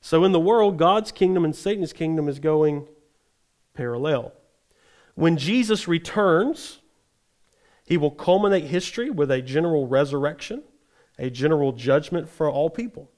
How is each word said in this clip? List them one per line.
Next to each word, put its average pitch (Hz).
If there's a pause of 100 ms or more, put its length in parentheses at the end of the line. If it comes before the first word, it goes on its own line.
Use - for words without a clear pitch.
So 165
in 190
the 180
world, 202
God's 196
kingdom 185
and 151
Satan's 196
kingdom 160
is 139
going 151 (880)
parallel. 123 (800)
When 165
Jesus 214
returns, 180 (1040)
he 175
will 147
culminate 190
history 185
with 147
a 131
general 147
resurrection, 143 (560)
a 127
general 139
judgment 143
for 156
all 143
people. 233